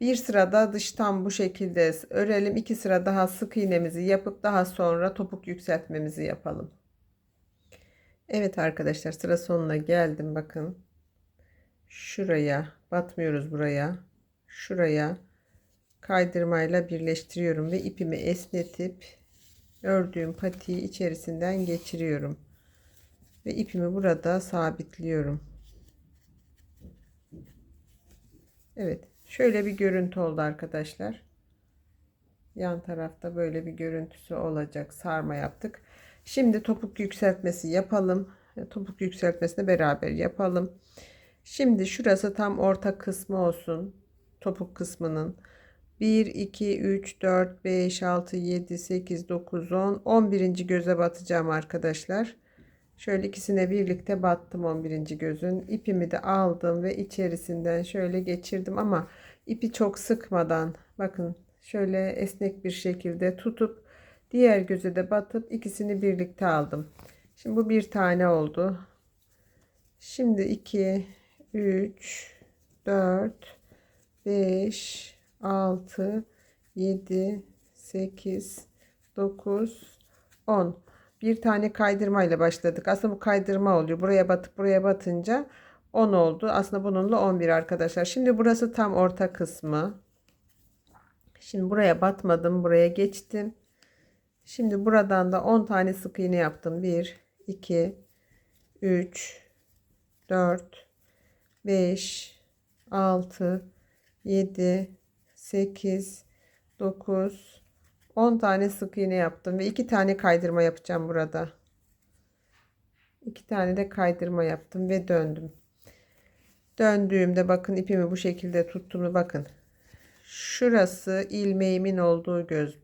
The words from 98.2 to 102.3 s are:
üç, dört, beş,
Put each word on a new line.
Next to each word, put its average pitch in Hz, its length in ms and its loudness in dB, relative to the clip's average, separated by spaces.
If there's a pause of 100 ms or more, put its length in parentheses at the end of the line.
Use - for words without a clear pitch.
üç, 180 600 -2 (880)
dört, 180 580 0 (800)
beş, 190 720 -2 (560)